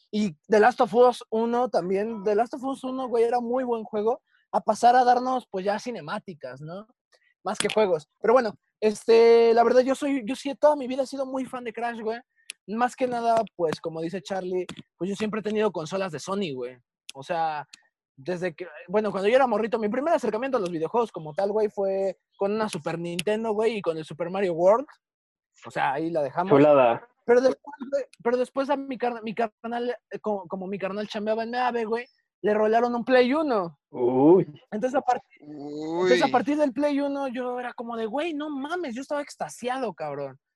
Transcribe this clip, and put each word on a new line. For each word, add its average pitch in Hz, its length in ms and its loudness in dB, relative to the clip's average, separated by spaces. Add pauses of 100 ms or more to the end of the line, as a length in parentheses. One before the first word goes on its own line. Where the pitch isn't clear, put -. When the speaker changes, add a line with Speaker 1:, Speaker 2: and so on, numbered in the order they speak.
Speaker 1:
y 208 240 -2 (140)
The 208 120 6
Last 226 200 4
of 208 140 0
Us 247 360 6
uno 233 380 0
también, 196 560 -2
The 214 100 2
Last 233 200 0
of 254 100 -8
Us 269 200 -6
uno, 262 240 -6
güey, 226 160 2
era 240 160 0
muy 240 220 -2
buen 233 220 -4
juego, 220 380 -2 (300)
a 202 80 0
pasar 226 340 4
a 254 80 6
darnos, 247 480 2
pues, 185 140 -4
ya 202 160 -2
cinemáticas, 156 800 -10
¿no? 180 260 -12 (560)
Más 202 160 -4
que 208 100 0
juegos. 185 400 2 (120)
Pero 226 140 4
bueno, 233 200 2 (260)
este, 226 720 6
la 226 120 6
verdad, 247 160 6
yo 262 160 2
soy, 277 280 -2
yo 254 120 -6
sí, 277 180 -6
toda 294 220 4
mi 262 100 -6
vida 262 160 -2
he 254 40 -8
sido 269 200 -8
muy 262 180 -6
fan 247 200 -10
de 226 80 -8
Crash, 233 280 -6
güey. 226 200 -4 (480)
Más 233 260 0
que 254 140 -2
nada, 233 340 2 (140)
pues, 160 240 -2
como 160 200 -8
dice 170 220 -6
Charlie, 185 420 -4 (320)
pues, 185 140 -4
yo 196 60 -4
siempre 214 240 -4
he - 20 -4
tenido 214 300 0
consolas 175 400 -6
de 139 80 -8
Sony, 190 340 -4
güey. 123 240 -8 (360)
O 135 100 -16
sea, 160 420 -4 (500)
desde 170 380 -6
que, 175 140 -14 (180)
bueno, 208 240 -2
cuando 196 180 -4
yo 240 60 4
era 262 140 4
morrito, 220 300 -2
mi 214 100 -2
primer 269 260 0
acercamiento 247 420 -2
a 233 40 -2
los 175 100 -4
videojuegos 175 400 -2
como 151 240 -12
tal, 196 160 -2
güey, 214 180 0
fue 196 480 -2 (220)
con 202 140 -2
una 214 160 -2
Super 165 280 -6
Nintendo, 208 580 -4
güey, 220 240 -2
y 190 40 -8
con 160 160 -4
el 156 60 -10
Super 170 260 -10
Mario 190 240 -2
World. 202 320 4 (800)
O 123 60 -16
sea, 143 220 -2
ahí 165 160 -4
la 160 120 -2
dejamos. 156 300 -4
Speaker 2:
Chulada. 139 540 6 (200)
Speaker 1:
Pero 247 140 6
después, - 340 0 (160)
güey, 277 140 -2 (180)
pero 240 140 0
después 262 340 -2
a 277 60 0
mi 269 220 -8
carna-, 233 240 -4
mi 214 120 -8
carnal, 233 600 -4 (160)
eh, 208 80 -8
como, 202 260 -4
como 185 220 -8
mi 196 100 -6
carnal 196 300 -6
chambeaba 220 340 -4
en 226 80 -8
Meave, 240 360 -2
güey, 233 200 -4 (360)
le 208 100 2
rolaron 220 420 2
un 240 120 -2
Play 254 260 6
uno. 233 460 0 (100)
Speaker 2:
Uy. 135 580 6 (240)
Speaker 1:
Entonces, 233 280 -2
a - 20 2
par-, 247 220 0 (180)
Speaker 3:
Uy. 151 600 -6
Speaker 1:
entonces, 185 200 6
a 269 60 4
partir 262 300 2
del 294 160 2
Play 294 260 0
uno, 277 280 -2
yo 247 300 -6
era 240 140 -8
como 233 240 -10
de, 226 80 -4
"Güey, 294 300 -4
no 302 160 -6
mames", 285 440 -6
yo 247 60 -8
estaba 294 220 -4
extasiado, 240 720 -8
cabrón. 143 440 -10 (180)